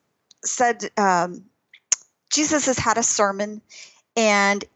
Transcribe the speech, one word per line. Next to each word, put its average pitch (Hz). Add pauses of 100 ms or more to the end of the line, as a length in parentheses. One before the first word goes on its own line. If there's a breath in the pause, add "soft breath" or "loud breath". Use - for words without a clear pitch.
(440)
said, 240
um, 180 (880)
Jesus 302
has 262
had 220
a 233
sermon 208 (560 loud breath)
and 202 (120)